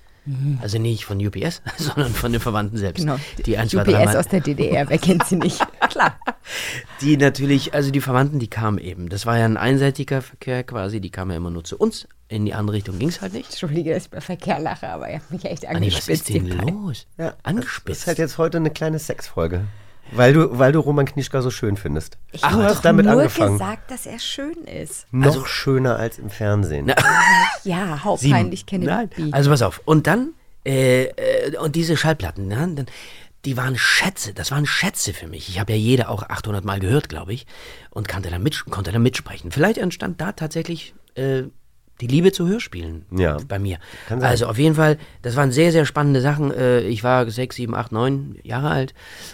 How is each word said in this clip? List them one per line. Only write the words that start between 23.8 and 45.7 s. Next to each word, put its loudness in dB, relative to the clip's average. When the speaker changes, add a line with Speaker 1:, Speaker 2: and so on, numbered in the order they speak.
Speaker 1:
dass -10
er -12
schön -8
ist. -12
Speaker 3:
Noch 4
Speaker 2:
Also 2
Speaker 3:
schöner 2
als -4
im -8
Fernsehen. 0
Speaker 2:
Na. 4
Speaker 1:
Ja, -2
Speaker 2:
Sieben. -6
Speaker 1:
hauptpeinlich 2
Kennedy. -2
Speaker 2:
Nein. -2
Also 4
pass 4
auf. -2
Und 6
dann, 2
äh, 4
äh, -2
und -2
diese 2
Schallplatten, -2
ne, -2
dann, -6
die -4
waren -2
Schätze, 0
das -6
waren 0
Schätze -2
für -12
mich. -12
Ich -6
hab -4
ja 2
jede 4
auch -4
achthundert -6
Mal -2
gehört, 0
glaub -10
ich, -8
und -8
kannte -6
da -4
mit-, -4
konnte -6
da 0
mitsprechen. -2
Vielleicht 2
entstand -6
da -6
tatsächlich, -8
äh, -2
die -6
Liebe 6
zu 0
Hörspielen -4
Speaker 3:
Ja. 2
Speaker 2:
bei -6
mir. -4
Speaker 3:
Kann -2
sein. 2
Speaker 2:
Also 2
auf -4
jeden 6
Fall, 4
das -4
waren 4
sehr, 6